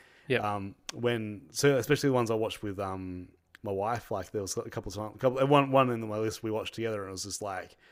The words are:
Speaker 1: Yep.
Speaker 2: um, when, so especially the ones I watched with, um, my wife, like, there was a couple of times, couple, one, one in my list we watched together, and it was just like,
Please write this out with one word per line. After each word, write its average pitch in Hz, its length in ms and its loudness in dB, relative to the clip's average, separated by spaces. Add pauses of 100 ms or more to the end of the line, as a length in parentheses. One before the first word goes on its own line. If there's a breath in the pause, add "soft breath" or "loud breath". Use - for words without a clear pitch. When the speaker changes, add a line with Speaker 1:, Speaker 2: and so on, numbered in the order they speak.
(280 soft breath)
Speaker 1:
Yep. 120 160 2
Speaker 2:
um, 101 320 -2 (180)
when, 117 580 -2
so 143 260 4
especially 139 320 2
the 135 40 4
ones 120 180 2
I - 40 2
watched 110 280 -2
with, 98 160 -4
um, 92 500 -6 (340)
my 104 80 -2
wife, 107 400 -2
like, 98 200 -6
there 107 100 -2
was 95 160 -4
a 117 120 -6
couple 107 220 -8
of 87 40 -10
times, 107 260 -8
couple, 131 260 2
one, 139 240 6
one 131 200 6
in 113 160 -4
my 107 100 -4
list 110 260 -2
we 110 80 -2
watched 107 220 -4
together, 110 280 -4
and 95 80 -8
it - 20 -8
was 92 120 -8
just 98 180 -8
like, 95 360 -8 (140 soft breath)